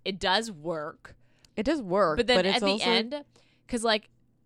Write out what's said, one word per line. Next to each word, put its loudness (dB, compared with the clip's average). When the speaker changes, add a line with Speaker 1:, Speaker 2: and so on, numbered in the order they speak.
Speaker 1:
it -6
does 0
work. -10
Speaker 2:
It -4
does 0
work, 2
Speaker 1:
But 0
then 4
Speaker 2:
but 2
it's 2
Speaker 1:
at 0
the 2
Speaker 2:
also -2
Speaker 1:
end, -2
'cause, -6
like, 0